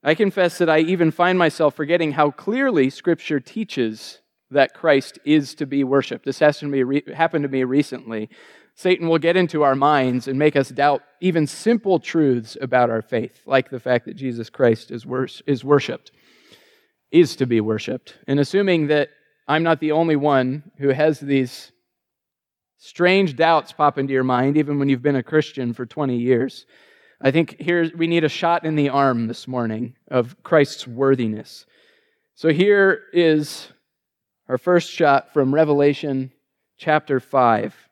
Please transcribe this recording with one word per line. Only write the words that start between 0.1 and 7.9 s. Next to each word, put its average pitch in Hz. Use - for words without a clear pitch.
confess 185
that 170
I 160
even 165
find 180
myself 156
forgetting 160
how 147
clearly 214
Scripture 156
teaches -
that 135
Christ 143
is 147
to 147
be 139
worshiped. 131
This 139
has 151
to 147
be 135
re-, 139
happened 165
to 139
me 131
recently. 123